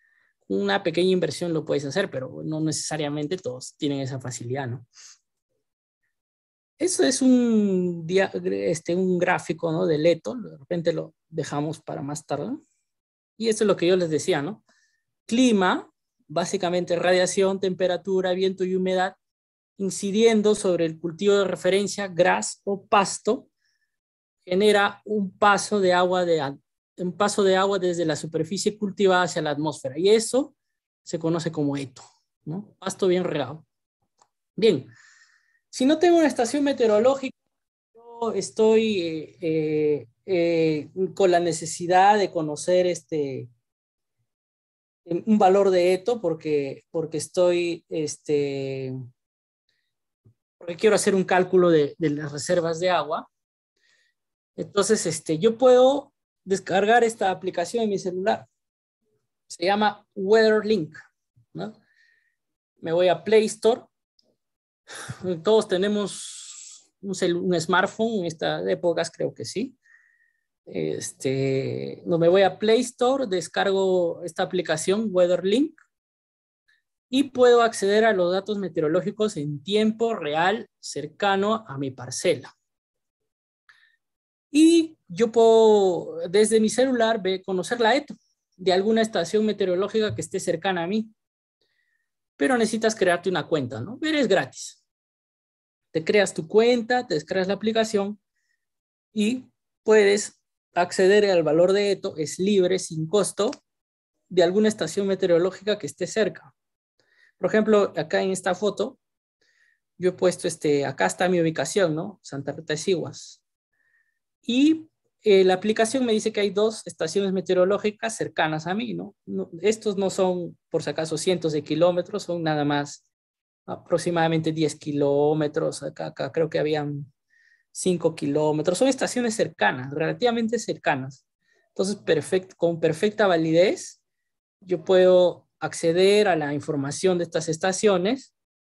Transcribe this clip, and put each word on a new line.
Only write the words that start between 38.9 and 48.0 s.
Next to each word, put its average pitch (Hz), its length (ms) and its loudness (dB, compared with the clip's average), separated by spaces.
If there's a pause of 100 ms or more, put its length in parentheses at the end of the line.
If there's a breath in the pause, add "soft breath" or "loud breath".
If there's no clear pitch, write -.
eh, 160 400 -8
eh, 151 640 0 (200)
eh, 165 640 0 (240)
con 190 160 4
la 175 80 4
necesidad 175 800 2
de 185 100 0
conocer 175 560 0
este, 143 640 -6 (1600)
un 185 340 0
valor 196 320 6
de 180 220 4
eto 233 280 -2
porque, 151 720 -4
porque 156 260 -6
estoy, 175 720 0
este, 139 1040 -4 (1600)